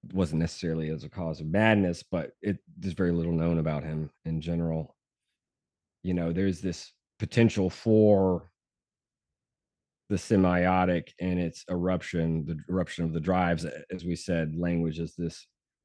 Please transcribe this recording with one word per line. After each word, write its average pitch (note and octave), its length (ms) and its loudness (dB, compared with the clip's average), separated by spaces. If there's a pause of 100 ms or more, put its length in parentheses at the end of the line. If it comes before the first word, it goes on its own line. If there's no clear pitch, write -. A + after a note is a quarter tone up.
it D2+ 100 -16
wasn't D#2+ 280 0
necessarily D#2+ 480 -4
as D2+ 160 -6
a - 40 -12
cause E2 320 -8
of D#2 60 -8
madness, G2 560 4
but E2 300 -6 (100)
it, G2+ 160 -2 (180)
there's F2+ 180 -6
very F2 180 2
little E2+ 180 0
known E2 280 2
about D#2 260 -2
him D#2 260 -6 (140)
in D#2+ 160 -4
general. E2 560 -4 (1040)
You F2+ 120 -2
know, E2+ 180 0
there's F#2 280 0
this F2+ 320 -6 (280)
potential G#2+ 500 4
for G2+ 800 4 (1600)
the G2+ 80 0
semiotic F2+ 960 2 (100)
and F2+ 180 -2
its E2+ 320 -4
eruption, E2+ 720 -2
the D#2+ 140 -6 (100)
eruption F2+ 360 -2
of E2 80 -2
the E2 80 -4
drives. F2 440 0
A-, D#2 280 -10
as F2 120 -10
we F2 120 -4
said, D#2+ 400 -2
language E2+ 420 -2
is E2 180 -6
this E2+ 300 -8 (380)